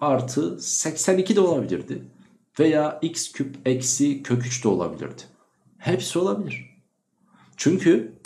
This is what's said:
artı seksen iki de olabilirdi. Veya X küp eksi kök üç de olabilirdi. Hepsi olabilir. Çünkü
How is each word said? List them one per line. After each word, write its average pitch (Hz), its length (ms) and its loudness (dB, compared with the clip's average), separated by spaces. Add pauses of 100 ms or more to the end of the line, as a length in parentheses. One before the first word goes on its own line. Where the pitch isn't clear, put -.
artı 143 600 0
seksen - 580 0
iki 190 180 2
de 202 40 6
olabilirdi. 123 640 0 (560)
Veya 151 420 2
X - 300 -6
küp - 320 -6
eksi 135 580 0
kök 123 240 0
üç - 180 -4
de 113 40 2
olabilirdi. 87 540 -2 (560)
Hepsi - 400 -2
olabilir. 196 640 -4 (760)
Çünkü - 560 4 (140)